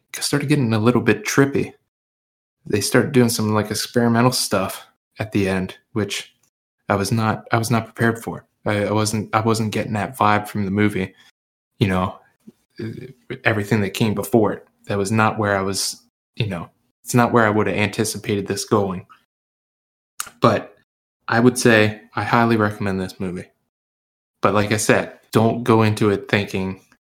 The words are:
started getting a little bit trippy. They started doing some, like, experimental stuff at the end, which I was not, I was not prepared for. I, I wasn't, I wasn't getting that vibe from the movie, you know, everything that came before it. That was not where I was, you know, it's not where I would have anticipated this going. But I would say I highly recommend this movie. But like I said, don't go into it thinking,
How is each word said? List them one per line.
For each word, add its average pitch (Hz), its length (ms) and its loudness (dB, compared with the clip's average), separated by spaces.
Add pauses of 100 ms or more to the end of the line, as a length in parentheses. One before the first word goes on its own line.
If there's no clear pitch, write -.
(160)
started 143 320 -4
getting 131 260 2
a 110 40 2
little 117 220 2
bit 113 240 0
trippy. - 480 0 (960)
They 101 160 -2
started 120 300 0
doing 120 180 4
some, 107 240 -2
like, 104 160 0
experimental 117 600 2
stuff - 540 -4 (320)
at 107 140 -8
the 101 160 0
end, 92 300 -4 (140)
which - 420 -6 (560)
I 104 60 2
was 101 140 -4
not, 110 420 -2
I 117 60 2
was 113 120 -4
not 117 160 0
prepared 113 360 -2
for. 85 220 -10 (220)
I, 104 200 0
I 104 60 -2
wasn't, 107 420 -2
I 110 60 2
wasn't 110 320 0
getting 110 220 -4
that 101 240 -6
vibe 104 300 2
from 104 180 -6
the 92 40 -4
movie, 98 440 0 (640)
you 110 80 2
know, 92 320 -2 (1300)
everything 107 380 0
that 95 80 -2
came 107 240 0
before 101 380 2
it. - 140 -14 (200)
That 101 120 -4
was 98 140 -2
not 110 260 2
where 101 180 0
I 95 60 -2
was, - 400 -6 (320)
you 113 140 -4
know, 85 200 -8 (360)
it's - 100 -4
not 120 180 4
where 117 140 6
I 104 40 4
would 104 180 2
have 95 80 -2
anticipated 104 680 -2
this 98 180 -6
going. 98 420 -2 (1300)
But 107 360 2 (520)
I 113 120 2
would 120 180 4
say 107 440 4 (120)
I 104 100 -4
highly 117 320 2
recommend 101 440 -2
this 92 200 -10
movie. 90 260 -8 (920)
But 98 140 2
like 104 180 0
I 107 40 2
said, 104 420 0 (120)
don't 113 320 2
go 113 200 4
into 107 280 2
it 98 180 -4
thinking, 98 520 -2 (220)